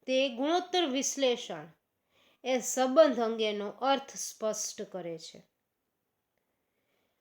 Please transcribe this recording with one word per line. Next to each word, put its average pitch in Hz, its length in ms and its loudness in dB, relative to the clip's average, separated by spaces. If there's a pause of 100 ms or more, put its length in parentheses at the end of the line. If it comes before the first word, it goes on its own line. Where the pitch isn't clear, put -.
તે 262 220 2
ગુણોત્તર 339 580 0
વિશ્લેષણ 247 800 -2 (760)
એ 254 140 0
સંબંધ 262 640 4
અંગેનો 214 500 -2
અર્થ 262 460 -2
સ્પષ્ટ - 640 -6
કરે 170 360 -10
છે. - 200 -18 (1800)